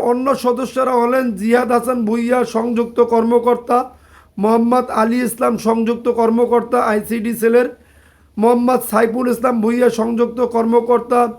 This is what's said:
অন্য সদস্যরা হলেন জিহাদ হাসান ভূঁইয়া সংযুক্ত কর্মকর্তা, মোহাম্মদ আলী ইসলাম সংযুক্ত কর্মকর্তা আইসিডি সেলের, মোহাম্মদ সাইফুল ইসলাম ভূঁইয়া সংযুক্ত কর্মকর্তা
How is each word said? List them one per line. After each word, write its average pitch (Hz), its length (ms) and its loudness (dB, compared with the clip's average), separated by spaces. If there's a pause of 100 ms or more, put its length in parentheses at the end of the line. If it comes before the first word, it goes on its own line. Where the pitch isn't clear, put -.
(100)
অন্য 254 160 0 (180)
সদস্যরা 254 560 -2
হলেন 254 240 0 (140)
জিহাদ 233 340 2
হাসান 240 260 0 (100)
ভূঁইয়া 233 320 0 (140)
সংযুক্ত 233 440 -2 (140)
কর্মকর্তা, 233 680 2 (600)
মোহাম্মদ 233 480 2 (140)
আলী 226 260 0
ইসলাম 247 280 -2 (120)
সংযুক্ত 226 400 -2 (140)
কর্মকর্তা 233 580 2 (140)
আইসিডি 214 480 -4
সেলের, 233 280 2 (680)
মোহাম্মদ 240 440 2 (100)
সাইফুল 226 440 0
ইসলাম 240 280 -2
ভূঁইয়া 240 260 2 (120)
সংযুক্ত 233 380 -2 (160)
কর্মকর্তা 233 680 2 (180)